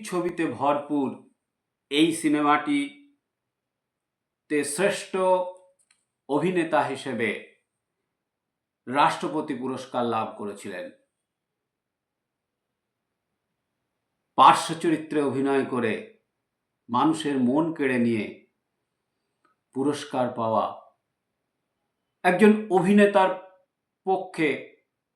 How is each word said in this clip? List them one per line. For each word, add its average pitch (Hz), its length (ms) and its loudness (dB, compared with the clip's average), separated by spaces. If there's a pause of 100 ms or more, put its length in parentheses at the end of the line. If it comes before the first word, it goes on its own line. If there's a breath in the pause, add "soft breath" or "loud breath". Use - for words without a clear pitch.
ছবিতে 170 460 -4
ভরপুর 143 560 -2 (840)
এই 151 240 4
সিনেমাটিতে 147 720 0 (1900)
শ্রেষ্ঠ - 400 -2 (1160)
অভিনেতা 160 520 0 (100)
হিসেবে 120 380 -4 (1600)
রাষ্ট্রপতি 147 760 -2
পুরস্কার 127 420 -6 (100)
লাভ 110 140 -2 (120)
করেছিলেন। 98 460 -10 (3500)
পার্শ্ব - 320 6 (100)
চরিত্রে 156 400 -2 (100)
অভিনয় 135 440 0
করে 113 200 -2 (960)
মানুষের 143 500 0
মন 131 340 2
কেড়ে 127 260 0
নিয়ে 113 260 0 (1500)
পুরস্কার 135 500 -2 (100)
পাওয়া 110 300 -2 (1600)
একজন 180 280 6 (200)
অভিনেতার 196 600 4 (760)
পক্ষে 165 440 -2 (680)